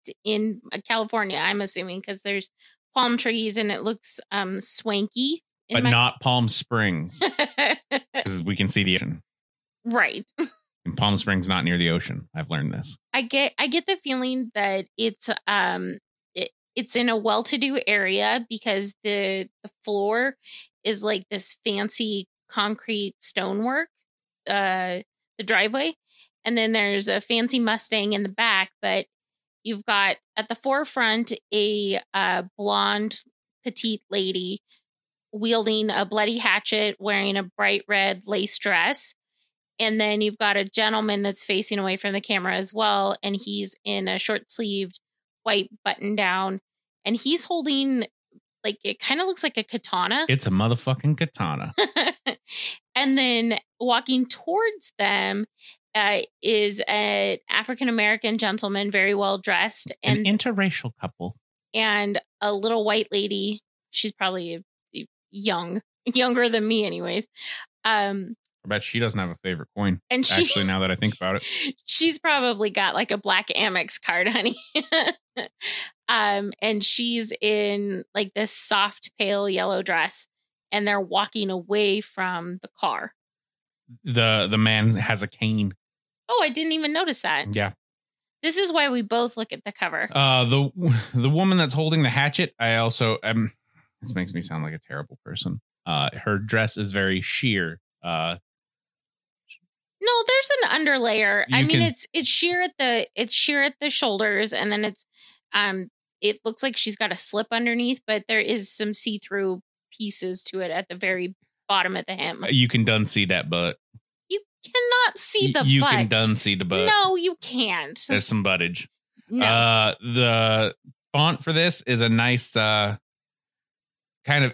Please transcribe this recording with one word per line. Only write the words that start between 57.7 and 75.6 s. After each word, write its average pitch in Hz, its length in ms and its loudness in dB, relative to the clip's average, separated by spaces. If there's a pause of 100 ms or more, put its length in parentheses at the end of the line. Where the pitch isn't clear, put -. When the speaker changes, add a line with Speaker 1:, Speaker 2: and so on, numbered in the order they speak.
Speaker 1:
gentleman, 202 540 -2
very 196 240 2
well 196 240 0
dressed. 190 520 0 (120)
Speaker 2:
An 208 240 2
Speaker 1:
And 208 120 4
Speaker 2:
interracial 196 600 0
couple. - 380 -10 (360)
Speaker 1:
and 208 480 0 (200)
a 208 120 0
little 214 300 0
white 214 280 0
lady. 202 500 -2 (300)
She's - 200 -2
probably 180 520 -6 (680)
young, 190 500 -4 (140)
<laughs> - 100 -20
younger 247 440 2
than 220 180 0
me 220 180 2
anyways. 175 420 -4 (580)
Um, 202 500 0 (300)
Speaker 2:
I - 20 -12
bet 101 160 -2
she - 160 -4
doesn't 107 200 0
have 92 100 -2
a 85 120 -10
favorite 87 340 -6
coin, 98 260 0 (100)
Speaker 1:
and 254 140 2
she - 180 4
Speaker 2:
actually, - 220 2
now 95 160 2
that 185 100 2
I - 40 2
think 107 200 0
about 92 220 -2
it. - 60 -6 (220)
Speaker 1:
<laughs> 269 200 -8
she's 320 340 2
probably 247 500 0
got, 196 240 0
like, 208 160 0
a 202 80 0
black 202 300 2
Amex 185 540 0
card, 180 260 0
honey. 233 280 2 (200)
<laughs> 311 100 2 (1200)